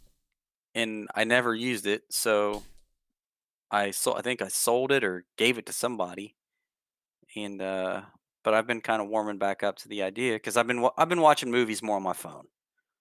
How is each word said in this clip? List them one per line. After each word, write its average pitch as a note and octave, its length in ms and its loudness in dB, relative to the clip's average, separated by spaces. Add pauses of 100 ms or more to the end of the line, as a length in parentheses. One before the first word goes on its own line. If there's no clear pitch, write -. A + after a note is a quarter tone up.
(760)
And A2 400 -4
I A2 100 0
never A#2+ 300 2
used A2+ 320 -4
it, G#2 240 0
so G#2 540 0 (1080)
I G2+ 220 0
so-, - 220 -2
I - 80 -4
think A#2+ 200 -4
I F#2+ 60 -4
sold B2+ 420 2
it C3+ 140 4
or F2+ 200 -4 (120)
gave A#2 220 4
it G#2 80 -12
to - 60 -10
somebody. G2 600 -6 (1040)
And, G2+ 260 -8
uh, F#2+ 400 -4 (420)
but A2 100 4
I've A2+ 120 2
been A2+ 140 -2
kinda A2 240 0
warming G#2+ 340 -2
back G2 260 -2
up G2 140 -2
to - 100 -20
the G#2 140 -6
idea A2 360 -2
'cause G#2+ 180 -6
I've A#2 120 6
been A#2+ 140 -2
wa-, B2 140 4
I've D#3+ 120 4
been F3 120 2
watching D3 300 6
movies A2+ 320 2
more G#2+ 140 0
on F#2+ 80 -2
my F#2 80 -2
phone. - 340 -12 (540)